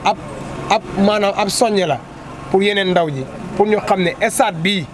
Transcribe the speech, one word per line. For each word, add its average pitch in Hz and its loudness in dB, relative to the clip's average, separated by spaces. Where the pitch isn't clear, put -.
ab, 202 0
ab 214 2
maanaam 202 4
ab 208 0
soññe 208 2
la 139 0
pour 190 4
yeneen 202 2
ndaw 170 4
ñi 135 -4
pour 202 4
ñu 214 2
xam 190 2
ne 196 0
stade 208 0
bii 180 0